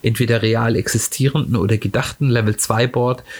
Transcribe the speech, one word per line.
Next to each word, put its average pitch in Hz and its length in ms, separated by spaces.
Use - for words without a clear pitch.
entweder 117 400
real 113 360
existierenden - 800
oder 101 200
gedachten 104 520
Level 110 260
zwei 117 320
Board 123 380